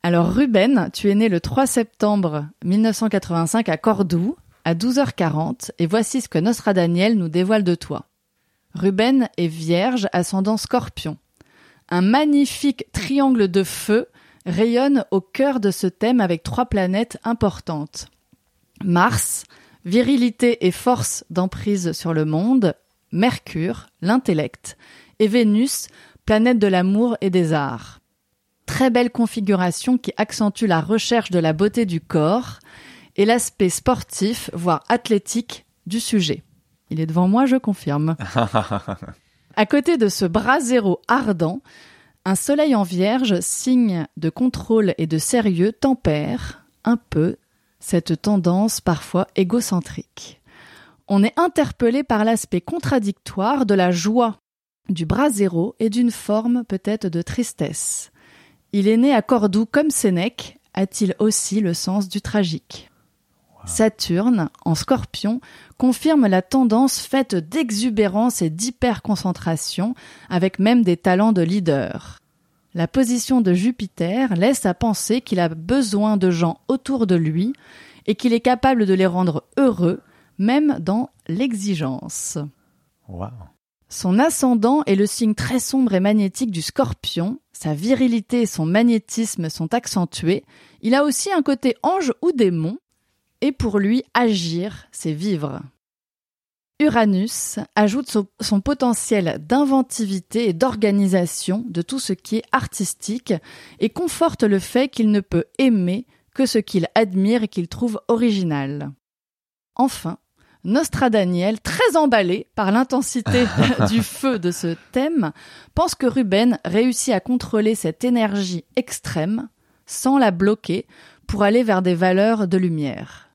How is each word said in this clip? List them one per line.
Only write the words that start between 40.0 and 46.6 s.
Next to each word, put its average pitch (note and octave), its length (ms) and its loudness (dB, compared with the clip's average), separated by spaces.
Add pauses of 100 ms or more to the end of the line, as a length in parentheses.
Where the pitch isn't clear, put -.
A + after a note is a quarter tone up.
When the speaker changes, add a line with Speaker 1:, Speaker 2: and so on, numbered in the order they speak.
Speaker 1:
ce F#3+ 160 -2
bras G#3+ 360 2
zéro A#3 480 2
ardent, G3 520 0 (640)
un F#3+ 100 0
soleil D4 420 2
en G#3 80 2
vierge, G3+ 560 0
signe A3+ 680 0 (100)
de D#3+ 140 -2
contrôle A3 680 0
et D#3+ 80 0
de D#3+ 120 -2
sérieux, G3+ 540 2
tempère A3+ 920 -2 (200)